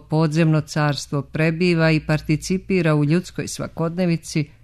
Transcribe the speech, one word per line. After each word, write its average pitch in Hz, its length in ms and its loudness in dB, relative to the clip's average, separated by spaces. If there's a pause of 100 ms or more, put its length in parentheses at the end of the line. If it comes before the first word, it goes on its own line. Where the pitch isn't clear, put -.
(100)
podzemno 156 500 2
carstvo 147 640 -4
prebiva 165 680 2
i 156 100 2
participira 160 960 0
u 147 100 2
ljudskoj 170 440 -2
svakodnevici 165 1000 -4 (160)